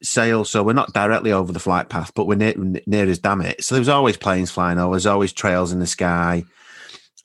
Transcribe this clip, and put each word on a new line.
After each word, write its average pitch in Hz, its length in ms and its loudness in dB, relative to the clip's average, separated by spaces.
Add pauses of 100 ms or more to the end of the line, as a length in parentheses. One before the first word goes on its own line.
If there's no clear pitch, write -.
Sale, 113 440 0
so 107 180 0
we're 107 100 2
not 131 200 0
directly 107 380 0
over 95 220 0
the 85 60 -6
flight 87 300 0
path, 82 240 -6
but 104 140 -2
we're 101 80 2
near, 107 200 2
n-, 95 300 -4
near 101 220 0
as 90 120 0
damn 98 220 -2
it. - 220 -6
So - 120 -4
there 131 60 4
was 120 80 2
always 139 280 4
planes 92 340 -2
flying 87 280 0
over, 90 160 0
there's 90 100 0
always 101 260 2
trails 90 400 0
in 90 80 -2
the 90 80 0
sky, 87 560 0 (800)